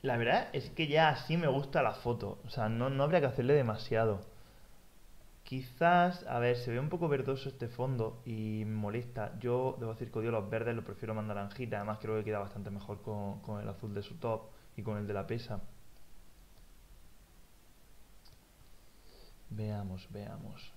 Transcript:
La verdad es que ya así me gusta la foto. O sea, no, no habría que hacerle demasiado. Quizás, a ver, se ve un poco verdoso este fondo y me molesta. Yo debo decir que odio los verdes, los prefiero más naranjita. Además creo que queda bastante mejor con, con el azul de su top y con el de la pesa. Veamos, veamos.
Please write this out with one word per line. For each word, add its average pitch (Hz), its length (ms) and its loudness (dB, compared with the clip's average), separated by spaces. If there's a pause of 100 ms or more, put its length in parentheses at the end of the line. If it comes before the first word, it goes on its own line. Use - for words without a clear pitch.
La 123 140 2
verdad 123 360 4
es 135 160 -4
que 160 180 0
ya 156 220 8
así - 260 0
me 165 120 4
gusta 139 340 4
la 113 140 4
foto. 101 500 -2
O - 60 -10
sea, 110 180 0
no, 120 220 2
no 135 120 2
habría 160 180 6
que 139 40 4
hacerle 127 300 4
demasiado. 110 680 4 (1200)
Quizás, 175 840 4
a 120 120 0
ver, 120 180 6
se 120 140 -2
ve 120 80 0
un 151 100 0
poco 170 180 0
verdoso 135 420 2
este - 200 -6
fondo 120 560 -2
y 107 400 -2
me 110 100 -2
molesta. 107 640 -4
Yo 123 400 2
debo 113 140 -4
decir 113 180 -8
que 110 80 -2
odio 117 120 0
los 104 180 0
verdes, 113 260 0
los 113 100 -4
prefiero 110 280 -6
más 107 120 -2
naranjita. 104 520 -4
Además 104 240 -4
creo 110 160 0
que 107 80 0
queda 107 140 0
bastante 101 320 -6
mejor 101 300 -8
con, 104 400 -4
con 104 200 -6
el 107 80 -6
azul 101 240 -8
de 101 100 -4
su - 120 -10
top 113 340 -2 (280)
y 110 60 -8
con 107 140 -2
el 104 100 -4
de 104 60 -2
la 95 140 -2
pesa. 113 340 -4 (4000)
Veamos, 104 640 -4
veamos. 104 640 -10